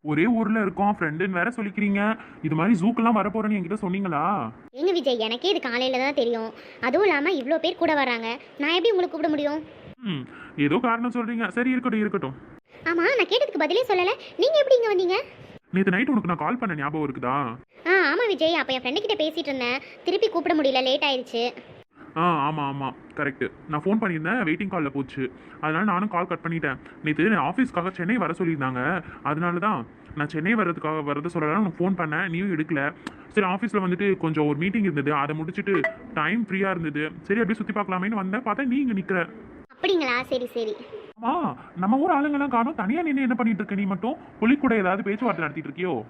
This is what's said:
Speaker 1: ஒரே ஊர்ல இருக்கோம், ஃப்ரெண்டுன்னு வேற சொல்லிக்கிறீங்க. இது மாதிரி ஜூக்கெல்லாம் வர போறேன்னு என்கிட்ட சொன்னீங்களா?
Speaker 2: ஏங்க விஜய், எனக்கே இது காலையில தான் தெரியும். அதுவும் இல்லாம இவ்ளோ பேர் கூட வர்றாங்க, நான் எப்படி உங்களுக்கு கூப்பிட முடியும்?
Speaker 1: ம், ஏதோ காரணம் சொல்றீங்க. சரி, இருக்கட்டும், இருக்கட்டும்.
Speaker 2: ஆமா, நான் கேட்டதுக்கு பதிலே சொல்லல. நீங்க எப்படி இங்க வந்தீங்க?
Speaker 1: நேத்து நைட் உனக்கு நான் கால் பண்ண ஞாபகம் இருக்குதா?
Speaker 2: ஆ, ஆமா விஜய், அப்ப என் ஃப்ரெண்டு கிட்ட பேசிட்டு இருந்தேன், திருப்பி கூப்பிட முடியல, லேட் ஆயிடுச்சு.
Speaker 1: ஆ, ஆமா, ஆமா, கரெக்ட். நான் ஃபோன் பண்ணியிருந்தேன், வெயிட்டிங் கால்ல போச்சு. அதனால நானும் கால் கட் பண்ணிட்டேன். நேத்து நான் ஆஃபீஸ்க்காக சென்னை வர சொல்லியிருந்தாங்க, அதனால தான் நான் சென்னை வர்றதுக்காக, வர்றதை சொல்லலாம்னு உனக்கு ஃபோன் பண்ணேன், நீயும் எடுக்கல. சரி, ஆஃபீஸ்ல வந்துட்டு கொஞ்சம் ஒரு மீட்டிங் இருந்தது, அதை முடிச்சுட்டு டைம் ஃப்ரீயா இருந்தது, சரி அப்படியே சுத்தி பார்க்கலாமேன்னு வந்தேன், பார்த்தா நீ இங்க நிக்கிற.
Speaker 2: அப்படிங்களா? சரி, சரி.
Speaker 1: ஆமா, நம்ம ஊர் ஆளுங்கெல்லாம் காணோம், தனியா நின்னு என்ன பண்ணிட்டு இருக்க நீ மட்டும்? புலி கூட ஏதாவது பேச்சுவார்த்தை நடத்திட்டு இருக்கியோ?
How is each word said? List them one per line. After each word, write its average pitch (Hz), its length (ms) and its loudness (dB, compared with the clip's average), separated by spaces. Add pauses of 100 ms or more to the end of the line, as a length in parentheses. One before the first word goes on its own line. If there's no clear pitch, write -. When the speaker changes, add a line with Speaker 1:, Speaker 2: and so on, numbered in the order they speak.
(100)
Speaker 1:
ஒரே 151 140 4 (140)
ஊர்ல 220 260 2
இருக்கோம், 202 320 0
ஃப்ரெண்டுன்னு 175 420 -2
வேற 175 160 2
சொல்லிக்கிறீங்க. 202 460 0 (460)
இது 156 120 0
மாதிரி 196 220 4
ஜூக்கெல்லாம் 233 380 4
வர 196 160 2
போறேன்னு 214 240 0
என்கிட்ட 185 220 -4
சொன்னீங்களா? 180 400 -2 (580)
Speaker 2:
ஏங்க 359 200 2
விஜய், 247 280 0
எனக்கே 240 260 -2
இது 330 120 2
காலையில 254 380 0
தான் 277 180 0
தெரியும். 226 300 0 (360)
அதுவும் 320 200 4
இல்லாம 302 320 2
இவ்ளோ 269 260 0
பேர் - 160 -2
கூட 320 200 4
வர்றாங்க, 233 280 0 (320)
நான் 302 160 0
எப்படி 381 160 4
உங்களுக்கு 359 220 2
கூப்பிட 311 180 0
முடியும்? 294 260 0 (520)
Speaker 1:
ம், 143 120 -4 (440)
ஏதோ 147 180 4
காரணம் 233 320 0
சொல்றீங்க. 226 400 -2
சரி, 254 180 2
இருக்கட்டும், 247 300 0
இருக்கட்டும். 170 320 -2 (540)
Speaker 2:
ஆமா, 339 160 2 (120)
நான் 359 140 0
கேட்டதுக்கு 453 320 2
பதிலே 359 260 2
சொல்லல. 370 240 2 (280)
நீங்க 605 200 4
எப்படி 539 160 6
இங்க 453 140 2
வந்தீங்க? 370 260 2 (580)
Speaker 1:
நேத்து 190 200 4
நைட் 269 180 2
உனக்கு 185 180 2
நான் 156 120 -2
கால் 240 180 -2
பண்ண 180 200 -4
ஞாபகம் 147 260 -2
இருக்குதா? 127 260 -2 (560)
Speaker 2:
ஆ, 381 60 6 (160)
ஆமா 453 220 2
விஜய், 320 260 2
அப்ப 262 160 -2
என் 254 80 -6
ஃப்ரெண்டு 294 220 -2
கிட்ட 415 180 0
பேசிட்டு 311 280 -4
இருந்தேன், 254 300 -2 (240)
திருப்பி 403 300 2
கூப்பிட 339 240 2
முடியல, 262 300 4
லேட் 285 180 2
ஆயிடுச்சு. 247 360 -2 (760)
Speaker 1:
ஆ, - 20 2 (220)
ஆமா, 151 160 -2 (100)
ஆமா, 139 140 -4 (300)
கரெக்ட். 139 280 -2 (260)
நான் 147 120 -2
ஃபோன் 208 180 2
பண்ணியிருந்தேன், 180 460 -2
வெயிட்டிங் 160 260 -2
கால்ல 160 220 0
போச்சு. 135 300 -4 (400)
அதனால 156 260 0
நானும் 190 220 0
கால் 180 180 -2
கட் 165 140 -4
பண்ணிட்டேன். 156 340 -2 (260)
நேத்து 156 280 2
நான் 165 160 2
ஆஃபீஸ்க்காக 185 500 0
சென்னை 185 240 0
வர 160 160 0
சொல்லியிருந்தாங்க, 139 420 0 (500)
அதனால 170 340 0
தான் 202 160 0 (380)
நான் 147 140 -2
சென்னை 165 280 0
வர்றதுக்காக, 156 480 -2
வர்றதை 147 260 -2
சொல்லலாம்னு 160 300 2
உனக்கு 175 160 -4
ஃபோன் 180 200 2
பண்ணேன், 160 320 -2
நீயும் 185 240 -2
எடுக்கல. 151 260 -2 (520)
சரி, 202 180 2
ஆஃபீஸ்ல 202 320 0
வந்துட்டு 180 220 2 (180)
கொஞ்சம் 156 260 2
ஒரு 143 120 0
மீட்டிங் 196 260 2
இருந்தது, 143 220 0 (120)
அதை 147 180 -2
முடிச்சுட்டு 190 340 -2 (440)
டைம் 180 300 0
ஃப்ரீயா 190 260 0
இருந்தது, 151 280 -2 (240)
சரி 208 160 2
அப்படியே 220 180 0
சுத்தி 214 180 -4
பார்க்கலாமேன்னு 196 440 -2
வந்தேன், 196 240 -4
பார்த்தா 254 260 -2
நீ 262 120 2
இங்க 233 160 0
நிக்கிற. 180 220 0 (520)
Speaker 2:
அப்படிங்களா? 311 420 2 (140)
சரி, 247 260 -2
சரி. 220 180 -2 (580)
Speaker 1:
ஆமா, 220 180 0 (320)
நம்ம 214 220 4
ஊர் 359 120 4
ஆளுங்கெல்லாம் 285 400 0
காணோம், 240 240 0
தனியா 247 280 0
நின்னு 269 180 0
என்ன 240 140 2
பண்ணிட்டு 214 240 0
இருக்க 202 180 -2
நீ 202 100 0
மட்டும்? 226 240 -4 (240)
புலி 240 220 6
கூட 254 120 4 (100)
ஏதாவது 190 240 0
பேச்சுவார்த்தை 202 360 0
நடத்திட்டு 143 260 -6
இருக்கியோ? 170 240 -2 (140)